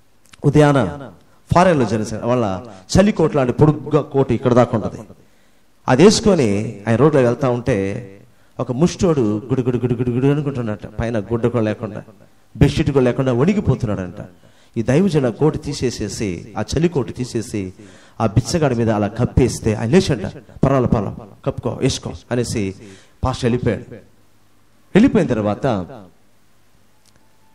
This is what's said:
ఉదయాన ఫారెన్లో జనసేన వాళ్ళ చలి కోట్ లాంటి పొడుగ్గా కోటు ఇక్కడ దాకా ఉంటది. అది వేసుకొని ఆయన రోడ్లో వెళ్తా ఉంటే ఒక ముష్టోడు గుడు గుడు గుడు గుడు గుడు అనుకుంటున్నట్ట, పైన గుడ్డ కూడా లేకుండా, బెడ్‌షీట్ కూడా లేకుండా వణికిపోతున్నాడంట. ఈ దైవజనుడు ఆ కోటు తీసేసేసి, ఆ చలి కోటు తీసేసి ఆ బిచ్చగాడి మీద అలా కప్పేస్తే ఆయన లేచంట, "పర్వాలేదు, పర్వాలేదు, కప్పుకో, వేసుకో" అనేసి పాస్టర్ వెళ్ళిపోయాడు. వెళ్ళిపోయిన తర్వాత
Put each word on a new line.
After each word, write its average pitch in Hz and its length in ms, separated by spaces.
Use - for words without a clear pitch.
ఉదయాన 139 680
ఫారెన్లో 170 300
జనసేన 107 400
వాళ్ళ 117 420
చలి 196 140
కోట్ 156 240
లాంటి 127 160
పొడుగ్గా 151 500
కోటు 135 300
ఇక్కడ 120 200
దాకా 117 260
ఉంటది. 95 220
అది 127 160
వేసుకొని 120 840
ఆయన 117 80
రోడ్లో 147 240
వెళ్తా 123 280
ఉంటే 117 560
ఒక 123 120
ముష్టోడు 160 480
గుడు 110 400
గుడు 120 160
గుడు 120 180
గుడు 123 160
గుడు 127 160
అనుకుంటున్నట్ట, 127 600
పైన 113 340
గుడ్డ 113 260
కూడా 117 180
లేకుండా, 107 380
బెడ్‌షీట్ 147 340
కూడా 135 140
లేకుండా 127 280
వణికిపోతున్నాడంట. 110 920
ఈ 117 60
దైవజనుడు 147 460
ఆ 110 80
కోటు 151 220
తీసేసేసి, 110 1000
ఆ 107 60
చలి 165 120
కోటు 135 240
తీసేసి 101 600
ఆ 113 60
బిచ్చగాడి 135 480
మీద 113 160
అలా 104 160
కప్పేస్తే 113 680
ఆయన 113 160
లేచంట, 175 360
"పర్వాలేదు, 135 280
పర్వాలేదు, 113 540
కప్పుకో, 123 240
వేసుకో" - 420
అనేసి 113 440
పాస్టర్ 127 200
వెళ్ళిపోయాడు. 120 400
వెళ్ళిపోయిన 196 340
తర్వాత 104 580